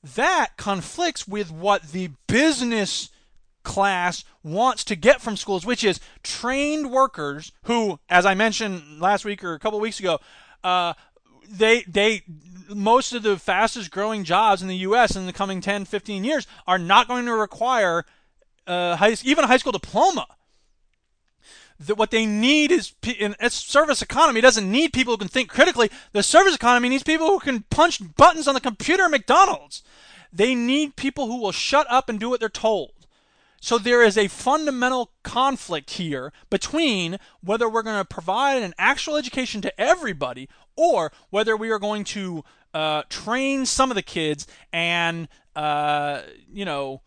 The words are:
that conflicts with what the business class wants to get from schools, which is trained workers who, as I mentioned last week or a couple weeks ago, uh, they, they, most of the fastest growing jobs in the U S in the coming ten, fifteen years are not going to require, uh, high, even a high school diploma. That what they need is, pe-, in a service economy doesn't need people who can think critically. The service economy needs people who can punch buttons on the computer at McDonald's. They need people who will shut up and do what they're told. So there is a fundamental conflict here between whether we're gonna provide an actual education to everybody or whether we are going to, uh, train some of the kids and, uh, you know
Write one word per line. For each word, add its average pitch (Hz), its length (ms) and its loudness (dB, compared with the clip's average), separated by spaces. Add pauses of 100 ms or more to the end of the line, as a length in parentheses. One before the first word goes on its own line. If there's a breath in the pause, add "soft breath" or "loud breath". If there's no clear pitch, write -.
that 277 540 -2
conflicts 208 680 -6
with 196 220 -6
what 165 420 -2
the 180 180 -6 (180)
business 240 800 0 (540)
class 185 600 -2 (200 soft breath)
wants 208 420 -2
to 214 100 -4
get 233 240 4
from 214 160 -6
schools, 180 300 -6
which 240 180 -4
is 190 160 0 (240 soft breath)
trained 285 680 -4
workers 160 640 -2 (120)
who, 220 440 -2
as 180 180 6
I 196 80 4
mentioned 185 680 -4
last 196 240 0
week 202 180 -8
or 175 100 -6
a 151 60 -10
couple 214 220 -4
weeks 220 180 -6
ago, 175 200 -2 (440 soft breath)
uh, 180 300 -2 (560 soft breath)
they, 220 320 2
they, 202 400 0 (480)
most 208 420 2
of 240 120 -6
the 202 140 2
fastest 202 540 -2
growing 208 320 -4
jobs 190 380 2
in 185 80 -8
the 185 80 -6
U 190 180 -2
S 233 220 4
in 190 80 -8
the 180 80 -10
coming 190 260 -6
ten, 202 240 -4
fifteen 196 400 -8
years 269 240 -2 (180 loud breath)
are 185 120 2
not 196 320 4
going 247 160 -4
to 240 80 -2
require, 214 720 0 (640)
uh, 175 280 -2
high, 208 280 2
even 294 200 2
a 247 40 2
high 247 100 6
school 240 160 -2
diploma. 262 540 0 (1500 soft breath)
That 170 200 -4
what 214 140 0
they 226 140 2
need 262 460 4
is, - 200 0 (100)
pe-, 233 100 -4
in 208 280 -4
a 233 100 0
service - 520 0
economy 269 380 2
doesn't 220 320 6
need 285 220 0
people 240 200 0
who 208 40 -4
can 196 100 -8
think 233 220 -4
critically. 240 420 2 (220 loud breath)
The 202 100 0
service 349 320 6
economy 247 320 2
needs 262 160 0
people 320 240 0
who 381 120 2
can 247 300 -4
punch 320 320 2 (140)
buttons 311 320 6
on 269 80 0
the 254 60 -2
computer 294 420 0
at 339 80 2
McDonald's. 269 720 2 (480 loud breath)
They 226 240 0
need 269 400 0
people 269 320 -4
who 240 140 -6
will 202 100 -4
shut 285 380 0
up 254 180 0
and 220 100 -6
do 226 120 -6
what 247 100 -2
they're 220 100 -4
told. 214 420 -2 (680)
So 233 200 0
there 240 240 4
is 208 140 4
a 208 100 2
fundamental 254 840 -2 (120)
conflict 240 680 -2
here 143 400 -6 (180 soft breath)
between 196 680 -2 (240 soft breath)
whether 220 260 -2
we're 220 140 -2
gonna 214 240 -4
provide 254 560 -2
an 180 160 -8
actual 277 380 0
education 254 460 -6
to - 200 -6
everybody 160 640 -2 (280 soft breath)
or 254 360 2 (200 soft breath)
whether 214 260 0
we 220 140 -4
are 214 80 -2
going 208 260 -4
to, 180 380 -8 (300 soft breath)
uh, 156 360 -2
train 269 560 -2
some 262 240 2
of 240 60 -4
the 202 80 -4
kids 151 420 -4 (260 soft breath)
and, 170 560 -2 (280 soft breath)
uh, 147 640 -2 (300)
you 196 140 -10
know 143 420 -8